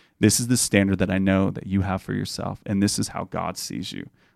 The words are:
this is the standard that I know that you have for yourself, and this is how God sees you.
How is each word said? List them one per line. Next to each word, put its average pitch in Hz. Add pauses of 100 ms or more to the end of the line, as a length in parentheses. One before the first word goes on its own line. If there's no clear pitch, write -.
(200)
this 107
is 123
the 123
standard 98
that 98
I 95
know 95
that -
you 95
have 95
for 101
yourself, 95
and 98
this 104
is 110
how -
God 87
sees -
you. - (280)